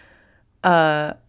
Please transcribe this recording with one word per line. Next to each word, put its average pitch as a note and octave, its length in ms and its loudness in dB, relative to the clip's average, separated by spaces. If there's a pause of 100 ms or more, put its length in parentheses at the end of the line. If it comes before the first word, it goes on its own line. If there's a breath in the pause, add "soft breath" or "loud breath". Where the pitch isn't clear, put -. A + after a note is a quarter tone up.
(640 soft breath)
a D#3 520 0 (140)